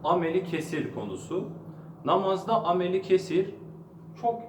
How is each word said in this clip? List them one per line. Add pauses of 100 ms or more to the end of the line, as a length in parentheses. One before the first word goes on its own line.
ameli
kesir
konusu. (560)
Namazda
ameli
kesir (720)
çok